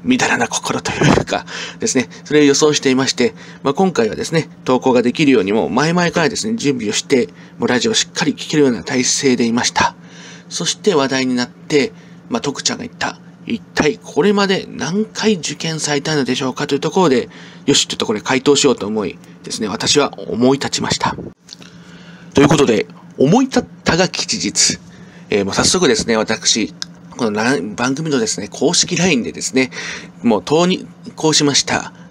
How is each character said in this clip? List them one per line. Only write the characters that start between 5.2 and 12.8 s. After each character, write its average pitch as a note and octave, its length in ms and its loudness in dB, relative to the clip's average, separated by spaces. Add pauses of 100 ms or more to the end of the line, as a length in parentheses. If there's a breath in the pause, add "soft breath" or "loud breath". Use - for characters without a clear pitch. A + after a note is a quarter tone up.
る C#3 60 6
よ A2+ 100 6
う - 20 4
に G2 80 -2
も G#2 140 2
う C#2+ 40 -2
前 C3+ 200 0
々 F3 220 0
か F3 100 0
ら D3 80 2
で A2 60 -6
す G#2+ 140 -4
ね、 A2+ 60 -2
準 B2+ 220 -2
備 G#2+ 120 -4
を G#2+ 40 -2
し - 80 -4
て、 - 260 2 (300 loud breath)
も A#2+ 80 -2
う - 20 2
ラ B2 120 2
ジ A2+ 100 0
オ - 20 0
を - 40 0
し - 140 -2
っ - 40 -20
か - 100 -2
り D3+ 100 0
聞 - 160 -12
け D#3+ 80 -2
る D3 60 6
よ C3+ 60 6
う - 20 2
な G2 120 -4
体 B2+ 200 -2
制 B2+ 320 0
で A#2+ 100 2
い A2+ 60 0
ま A#2+ 120 0
し - 80 -2
た。 - 240 -2 (520 loud breath)
そ - 160 -8
し - 120 -4
て G3 200 2
話 C3+ 120 4
題 C3 200 0
に B2+ 80 0
な B2 100 0
っ - 40 -8
て、 C3+ 420 -2 (380 loud breath)
ま A#2+ 80 -2
あ、 - 40 -6
徳 - 220 -6
ち - 80 -2
ゃ A2+ 40 -6
ん - 20 -8
が - 80 -10